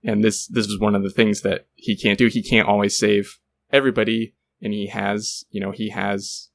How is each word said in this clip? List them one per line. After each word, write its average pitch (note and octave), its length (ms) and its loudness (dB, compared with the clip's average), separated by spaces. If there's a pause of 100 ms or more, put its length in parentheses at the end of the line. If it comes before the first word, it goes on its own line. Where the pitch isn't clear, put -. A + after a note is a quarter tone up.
And G#2+ 220 0
this, - 220 0
this A2+ 200 -2
is G2+ 140 -6
one G#2+ 140 2
of G2 80 0
the G2 80 -2
things G#2+ 320 2
that - 320 -2
he G#2 220 -4
can't G2+ 220 2
do. A#2+ 100 6
He A2+ 140 0
can't A2 240 2
always G2+ 320 2
save G#2 400 0 (320)
everybody. A2+ 640 2 (260)
And G#2+ 120 -4
he G2+ 160 -4
has, G#2 640 -4
you G2+ 100 -8
know, G2 100 -6
he G#2+ 200 -8
has - 640 -6